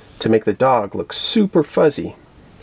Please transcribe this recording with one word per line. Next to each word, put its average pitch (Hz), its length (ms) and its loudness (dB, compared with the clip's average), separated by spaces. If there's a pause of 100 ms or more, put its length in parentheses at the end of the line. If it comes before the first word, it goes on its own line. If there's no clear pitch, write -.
(200)
to - 80 -4
make 110 160 2
the 104 100 0
dog 120 400 0
look - 200 -8
super 196 500 0
fuzzy. - 520 -2 (480)